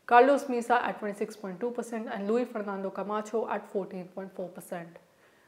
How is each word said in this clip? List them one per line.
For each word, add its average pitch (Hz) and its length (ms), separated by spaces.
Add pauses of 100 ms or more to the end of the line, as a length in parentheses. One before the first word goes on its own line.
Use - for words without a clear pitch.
Carlos 262 420
Mesa 240 380
at 190 140
twenty-six 208 360
point 185 240
two 247 120
percent 226 380
and 202 200
Luis 240 180
Fernando 202 420
Camacho 214 600
at 208 200
fourteen 185 360
point 190 280
four 180 140
percent. 180 400 (600)